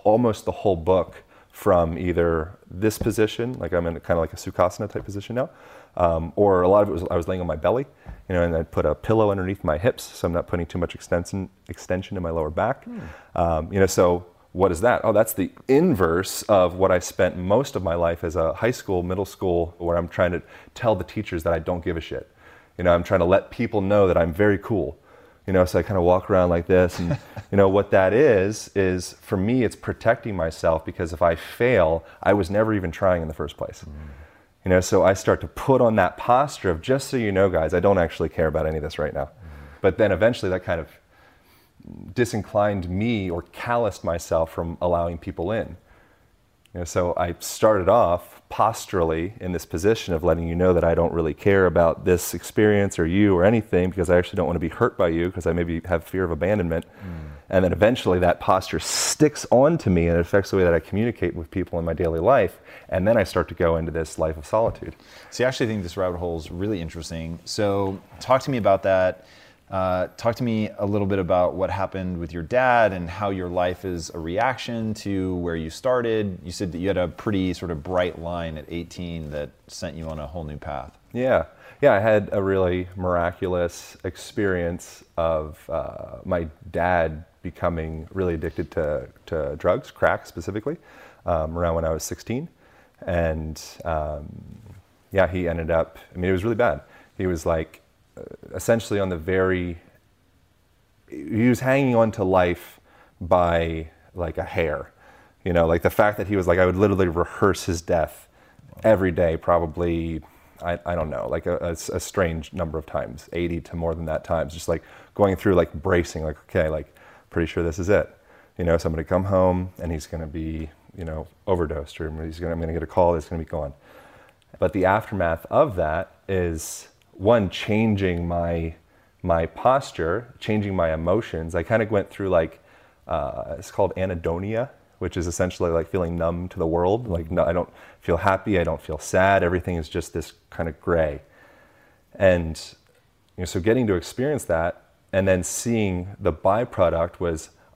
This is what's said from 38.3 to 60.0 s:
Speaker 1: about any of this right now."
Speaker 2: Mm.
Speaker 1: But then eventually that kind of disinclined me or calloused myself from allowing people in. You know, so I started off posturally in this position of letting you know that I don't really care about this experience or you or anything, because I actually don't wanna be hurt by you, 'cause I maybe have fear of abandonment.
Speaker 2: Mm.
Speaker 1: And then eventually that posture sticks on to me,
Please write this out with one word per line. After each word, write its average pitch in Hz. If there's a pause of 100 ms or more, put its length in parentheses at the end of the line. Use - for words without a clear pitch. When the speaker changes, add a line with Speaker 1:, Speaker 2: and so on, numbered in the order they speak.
Speaker 1:
about 78
any 78
of 73
this 76
right 76
now." 71
Speaker 2:
Mm. - (520)
Speaker 1:
But 95
then 104
eventually 104
that 92
kind 85
of 76 (1300)
disinclined 104
me 101
or 87
calloused 120
myself 85
from 85
allowing 85
people 90
in. 95 (960)
You 87
know, -
so 90
I 87
started 104
off 95 (100)
posturally 90
in 90
this 82
position 98
of 78
letting 82
you 82
know 90
that 82
I 82
don't 82
really 80
care 98
about 82
this 90
experience 101
or 85
you 98
or 87
anything, 101
because 87
I 90
actually 90
don't 90
wanna 85
be 80
hurt -
by 92
you, 85
'cause 87
I 82
maybe 85
have 87
fear 95
of 82
abandonment. 85
Speaker 2:
Mm. 82 (200)
Speaker 1:
And 95
then 90
eventually 98
that 87
posture 95
sticks -
on 143
to -
me, 85